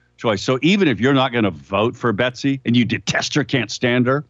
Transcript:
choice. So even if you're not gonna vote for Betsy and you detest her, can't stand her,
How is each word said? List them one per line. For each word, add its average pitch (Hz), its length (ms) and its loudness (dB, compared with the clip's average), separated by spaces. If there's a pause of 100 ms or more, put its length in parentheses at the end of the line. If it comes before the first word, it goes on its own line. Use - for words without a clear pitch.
(160)
choice. 107 260 -2
So 131 200 0
even 190 240 4
if 110 140 0
you're 131 120 2
not 135 200 2
gonna 110 180 2
vote 98 460 -2
for 120 160 -2
Betsy 127 520 -2
and 120 120 2
you 120 80 4
detest - 500 -4
her, 151 80 2
can't 120 260 -2
stand 123 380 0
her, 139 240 0